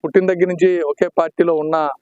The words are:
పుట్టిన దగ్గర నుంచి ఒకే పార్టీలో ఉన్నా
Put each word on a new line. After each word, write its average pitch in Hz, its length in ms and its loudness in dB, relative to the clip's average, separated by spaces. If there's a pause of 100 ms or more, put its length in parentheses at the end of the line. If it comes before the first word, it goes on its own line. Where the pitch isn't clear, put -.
పుట్టిన 185 220 0
దగ్గర 180 220 0
నుంచి 180 340 2
ఒకే 151 260 -2
పార్టీలో 170 480 -2
ఉన్నా 156 340 -2 (120)